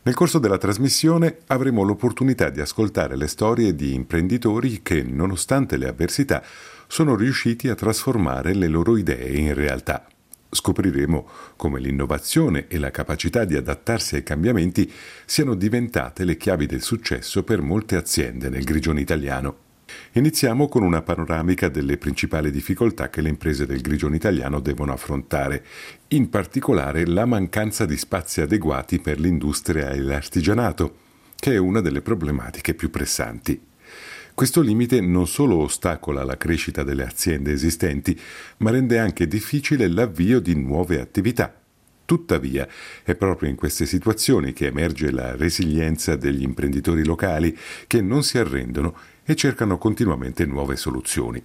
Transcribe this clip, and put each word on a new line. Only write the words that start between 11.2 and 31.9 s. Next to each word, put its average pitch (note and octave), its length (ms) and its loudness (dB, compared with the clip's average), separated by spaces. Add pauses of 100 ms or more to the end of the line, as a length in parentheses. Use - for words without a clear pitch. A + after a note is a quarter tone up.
come C#2 220 -2
l'innovazione C#2 920 0
e E2 100 -4
la C#2 120 -2
capacità D#2+ 540 -2
di E2+ 100 0
adattarsi D2 600 -2
ai C#2+ 80 -2
cambiamenti F2+ 680 0 (360)
siano C#3 280 0
diventate G2 680 -2
le F2 140 0
chiavi F2 260 0
del C2 160 -4
successo - 640 -4
per G2 180 0
molte F#2 360 -2
aziende B1+ 520 -2
nel C2 160 -4
Grigione D2+ 380 0
italiano. C#2 640 -4 (460)
Iniziamo C#3 560 2
con C#3 140 4
una E2+ 180 4
panoramica E2 680 0
delle C#2+ 260 -2
principali D2+ 540 -2
difficoltà C#2+ 580 -2
che - 140 -4
le D#2 80 0
imprese D2 340 -2
del C2+ 160 -4
Grigione D2 360 0
italiano D2 440 0
devono C#2 320 -4
affrontare, C#2 720 -4 (440)
in C3+ 200 2
particolare E2+ 800 0
la F2 180 2
mancanza G#2+ 640 0
di D2 100 -2
spazi - 460 -4
adeguati D#2 560 0
per D2+ 200 -2
l'industria D2+ 720 0
e C#2 100 -4
l'artigianato, E2 960 0 (380)
che - 180 0
è A#2 40 4
una F#2+ 240 2
delle C#2+ 220 0